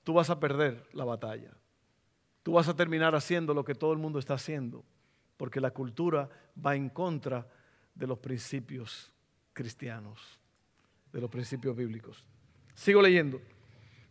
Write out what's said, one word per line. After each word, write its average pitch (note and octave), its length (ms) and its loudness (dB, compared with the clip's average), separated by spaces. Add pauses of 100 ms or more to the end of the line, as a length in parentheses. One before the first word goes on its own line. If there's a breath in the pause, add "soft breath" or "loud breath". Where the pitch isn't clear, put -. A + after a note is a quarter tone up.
tú D#3+ 100 -2
vas E3 160 6
a E3+ 100 -2
perder C#3 540 0
la C#3 120 -8
batalla. A2+ 460 -6 (920)
Tú E3 100 -2
vas E3+ 160 6
a E3 80 -2
terminar D#3+ 380 4
haciendo D#3 400 0
lo C#3 100 0
que C#3+ 100 -4
todo D#3 200 0
el D#3 40 0
mundo D#3 200 -4
está C3+ 160 -4
haciendo, B2+ 500 -6 (540)
porque C3 240 -6
la B2+ 80 2
cultura C#3 580 -2 (340 soft breath)
va C#3 140 0
en C3+ 140 -4
contra C3 580 -4 (460 soft breath)
de C3 120 -8
los B2+ 120 -4
principios B2+ 920 -10 (440)
cristianos, A2+ 680 -12 (920)
de B2+ 80 -8
los A#2+ 100 -6
principios B2 440 -6
bíblicos. A2+ 480 -8 (520)
Sigo G3+ 260 6
leyendo. E3+ 400 6 (680 soft breath)